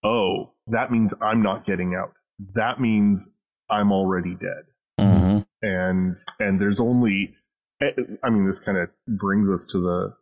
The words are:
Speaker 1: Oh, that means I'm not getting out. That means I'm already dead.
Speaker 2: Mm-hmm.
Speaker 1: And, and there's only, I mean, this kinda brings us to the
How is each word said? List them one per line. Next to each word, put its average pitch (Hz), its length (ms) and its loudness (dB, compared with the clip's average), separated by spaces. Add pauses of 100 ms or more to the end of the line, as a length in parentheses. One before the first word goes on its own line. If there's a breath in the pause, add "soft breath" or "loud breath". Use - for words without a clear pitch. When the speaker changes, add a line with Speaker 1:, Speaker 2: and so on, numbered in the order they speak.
Speaker 1:
Oh, 104 480 0 (140)
that 120 260 -2
means 110 300 2
I'm 110 200 2
not 98 240 -2
getting 90 280 -2
out. 90 180 -8 (420)
That 117 260 -2
means 104 500 2 (400)
I'm 104 220 2
already 92 420 0
dead. 92 300 -10 (360)
Speaker 2:
Mm-hmm. 101 380 6 (240)
Speaker 1:
And, 92 540 0 (220)
and 98 220 0
there's 101 200 0
only, 117 540 0 (880)
I 127 80 0
mean, 104 160 4
this 95 140 -2
kinda 92 280 -2 (200)
brings 101 400 0
us 92 220 -2
to 98 80 -2
the 90 440 -2